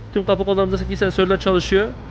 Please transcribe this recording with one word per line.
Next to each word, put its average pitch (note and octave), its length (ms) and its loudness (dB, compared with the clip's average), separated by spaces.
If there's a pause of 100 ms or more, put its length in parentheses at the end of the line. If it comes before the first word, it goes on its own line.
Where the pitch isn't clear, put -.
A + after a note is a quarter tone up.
(140)
Tüm G3 120 -2
kapı F#3+ 200 2
kollarımızda F#3+ 320 2
sekiz F#3 220 -4
sensörler F#3 400 2
çalışıyor. F#3+ 480 2 (240)